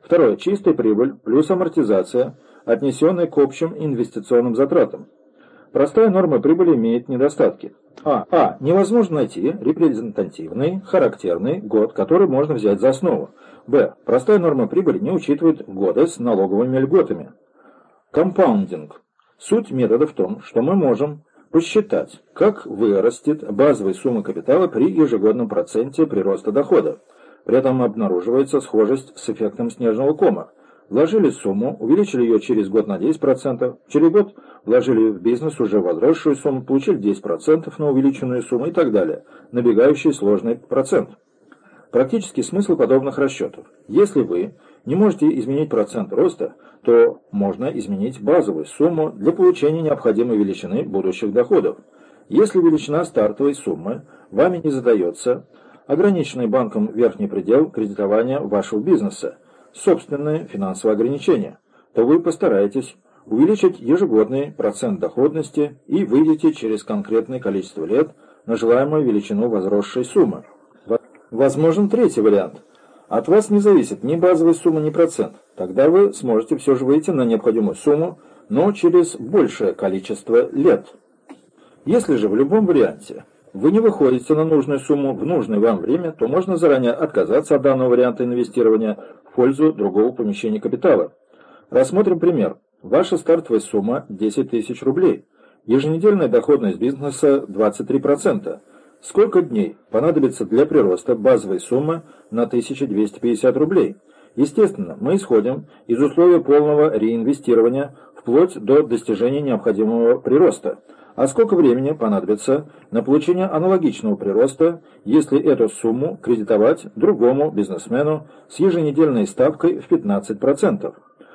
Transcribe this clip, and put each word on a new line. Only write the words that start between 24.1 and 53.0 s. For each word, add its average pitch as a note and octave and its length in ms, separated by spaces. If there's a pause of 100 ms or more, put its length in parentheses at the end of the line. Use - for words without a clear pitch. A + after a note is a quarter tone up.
капитала C#3+ 420
при C#3+ 240
ежегодном A#2 580
проценте C#3 560
прироста G2 460
дохода. C#3 480 (460)
При A#2 120
этом C3 240
обнаруживается A2+ 800
схожесть B2 580
с - 140
эффектом A2+ 400
снежного B2 440
кома. G3 360 (380)
Вложили D#3+ 420
сумму, A2 480
увеличили C#3 460
ее A2+ 160
через G#2+ 280
год G#2 200
на G2 100
десять C#3+ 220
процентов, C3 560 (100)
через D#3+ 240
год G3+ 240 (300)
вложили A2+ 460
в F#2 120
бизнес B2 380
уже G#2 180
возросшую G#2 560
сумму, C3+ 300
получили C#3 320
десять G2+ 260
процентов D#3 560
на D3+ 100
увеличенную C3+ 540
сумму B2 240
и E3+ 60
так D#3+ 180
далее, F2+ 320 (300)
набегающий B2 600
сложный G#2 440
процент. C3+ 540 (840)
Практический A3+ 500
смысл F#3 340
подобных C3 400
расчетов. C#3 480 (220)
Если E3 360
вы F2+ 340 (280)
не C3 120
можете F#3 320 (100)
изменить C#3 320
процент G#2+ 420
роста, - 440 (260)
то A#2 480
можно G2+ 360
изменить G#2 540
базовую G2+ 460
сумму D#3 440
для A#2 220
получения E3+ 480
необходимой A#2+ 560
величины G2 460
будущих F#2+ 500
доходов. C#3+ 460 (500)
Если G3+ 320
величина D#3 440